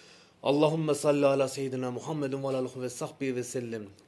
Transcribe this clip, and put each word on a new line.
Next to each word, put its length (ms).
Allahümme 520
salli 320
ala 220
seyyidina 420
Muhammedin 520
ve 40
ala 120
alihi 220
ve 80
sahbihi 480
ve 80
sellim. 420